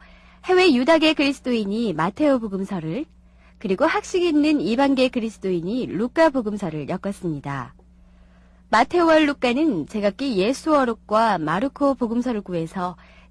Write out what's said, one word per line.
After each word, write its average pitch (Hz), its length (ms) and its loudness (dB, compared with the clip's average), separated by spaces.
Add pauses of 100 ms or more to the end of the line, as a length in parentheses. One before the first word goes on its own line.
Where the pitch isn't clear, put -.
(440)
해외 370 280 4
유다계 302 420 4
그리스도인이 233 800 -2
마테오 262 440 0
복음서를, 196 680 -6 (520)
그리고 196 280 0
학식 359 360 -2
있는 302 380 2
이방계 262 480 2
그리스도인이 208 760 -4
루카 254 440 0
복음서를 202 580 -4
엮었습니다. 147 880 -8 (920)
마테오와 320 500 4
루카는 277 680 0
제각기 208 480 -4
예수어록과 226 1000 0
마르코 226 560 -2
복음서를 240 460 -4
구해서 175 560 -6 (340)